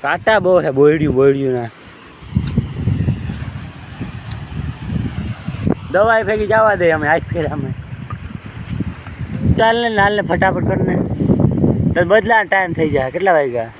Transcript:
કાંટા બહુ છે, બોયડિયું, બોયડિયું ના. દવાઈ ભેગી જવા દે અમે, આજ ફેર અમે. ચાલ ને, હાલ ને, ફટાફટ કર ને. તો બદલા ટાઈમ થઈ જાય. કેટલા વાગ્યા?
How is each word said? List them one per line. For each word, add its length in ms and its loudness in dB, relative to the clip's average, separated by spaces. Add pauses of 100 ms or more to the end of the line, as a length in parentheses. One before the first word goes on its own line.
કાંટા 380 2
બહુ 220 4
છે, 100 0
બોયડિયું, 440 4
બોયડિયું 380 4
ના. 160 -4 (4000)
દવાઈ 320 4
ભેગી 240 -2
જવા 280 4
દે 160 4
અમે, 160 0
આજ 140 4
ફેર 240 -4
અમે. 280 -4 (1800)
ચાલ 220 4
ને, 220 0
હાલ 180 4
ને, 60 0
ફટાફટ 420 0
કર 140 0
ને. 200 0 (960)
તો 140 2
બદલા 380 4
ટાઈમ 300 0
થઈ 160 0
જાય. 220 0
કેટલા 220 2
વાગ્યા? 460 0